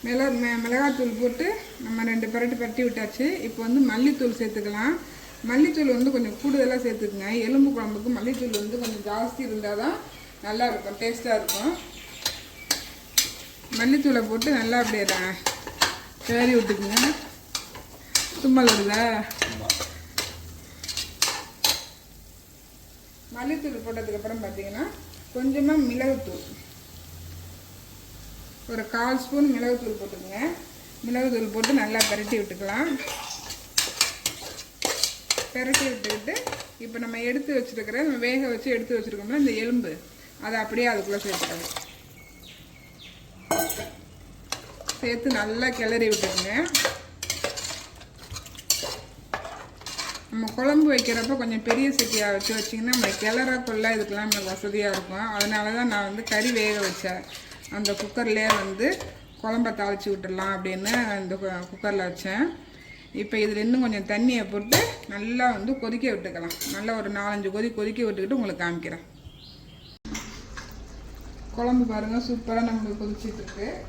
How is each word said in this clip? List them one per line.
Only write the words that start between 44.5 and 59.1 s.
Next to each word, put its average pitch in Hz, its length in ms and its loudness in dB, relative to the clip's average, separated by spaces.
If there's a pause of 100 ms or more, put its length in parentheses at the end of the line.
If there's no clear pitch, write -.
சேர்த்து 240 400 2
நல்லா 233 300 2 (100)
கிளறி 226 320 4
விட்டுருங்க. 190 400 0 (3750)
நம்ம 220 140 -2 (140)
குழம்பு 294 340 8
வைக்கிறப்ப 233 480 2
கொஞ்சம் 226 300 0
பெரிய 269 160 6 (100)
சட்டியா 214 280 2 (100)
வச்சு 196 240 0
வச்சிங்கன்னா 233 360 0
நம்ம 208 180 2 (100)
கிளற 247 260 4 (180)
கொள்ள 220 280 2
இதுக்கெல்லாம் 208 360 -2
நமக்கு 190 220 0
வசதியா 208 400 0
இருக்கும். 190 420 -4
அதனால 208 340 0 (100)
தான் 240 120 2
நான் 202 160 0
வந்து 208 140 -6 (100)
கறி 214 180 4 (120)
வேக 208 160 2 (100)
வச்சேன். 185 340 -4 (540)
அந்த 208 140 -2 (100)
குக்கர்லேயே 220 500 0 (100)
வந்து 196 260 -2 (540)